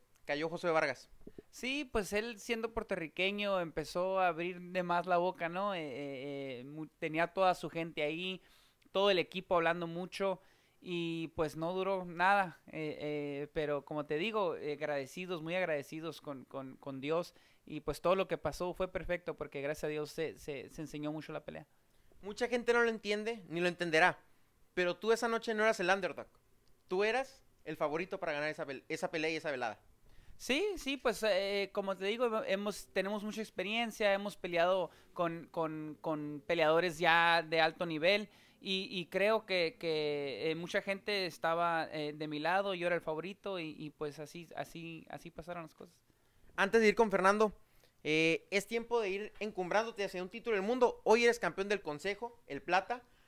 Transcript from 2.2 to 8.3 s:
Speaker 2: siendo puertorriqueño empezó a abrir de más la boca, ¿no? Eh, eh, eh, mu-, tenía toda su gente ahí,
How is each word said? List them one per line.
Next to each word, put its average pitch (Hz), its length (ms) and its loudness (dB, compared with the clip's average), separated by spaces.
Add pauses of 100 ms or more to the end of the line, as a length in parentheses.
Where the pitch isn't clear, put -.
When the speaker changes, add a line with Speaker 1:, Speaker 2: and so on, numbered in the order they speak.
Speaker 2:
siendo 226 360 -4
puertorriqueño 196 840 0
empezó 180 600 -2
a 185 80 6
abrir 175 320 -2
de 180 240 -4
más 175 220 0
la 180 100 4
boca, 175 320 2
¿no? 196 260 -2
Eh, 170 60 -4
eh, 139 800 -6
eh, 127 40 -12
mu-, 151 220 -10 (140)
tenía 165 280 0
toda 185 280 4
su 160 140 -8
gente 165 320 -4
ahí, 175 380 -2 (520)